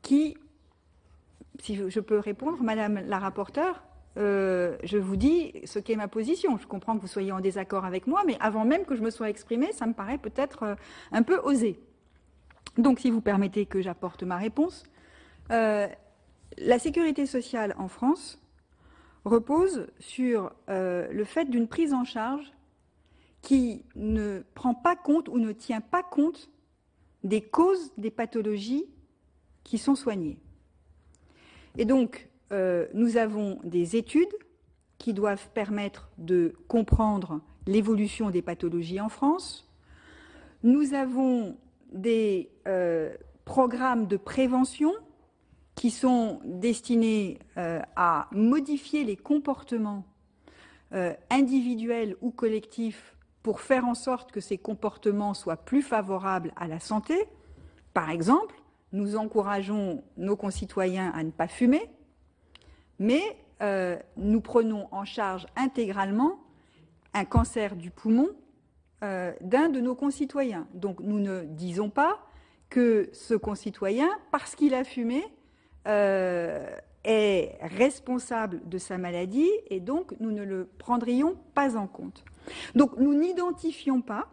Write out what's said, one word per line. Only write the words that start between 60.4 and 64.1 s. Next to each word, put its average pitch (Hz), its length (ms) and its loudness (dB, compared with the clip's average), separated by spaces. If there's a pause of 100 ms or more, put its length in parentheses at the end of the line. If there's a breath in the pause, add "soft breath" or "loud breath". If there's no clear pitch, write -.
à 160 140 -6
ne 160 60 -4
pas 165 180 -4
fumer, 277 420 2 (1120 soft breath)
mais, 233 200 4 (400)
euh, 190 380 -2 (180)